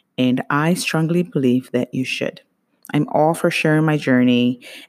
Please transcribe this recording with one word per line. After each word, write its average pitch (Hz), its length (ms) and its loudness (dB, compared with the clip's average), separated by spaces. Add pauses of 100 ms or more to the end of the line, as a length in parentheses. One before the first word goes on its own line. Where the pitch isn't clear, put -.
(180)
And 127 320 0
I 156 240 0
strongly 165 480 0
believe 127 500 0
that 123 220 -4
you 135 100 -4
should. - 380 -8 (500)
I'm 147 180 0
all 156 260 2
for 170 160 -2
sharing 156 340 2
my 151 120 2
journey, 123 640 2 (280)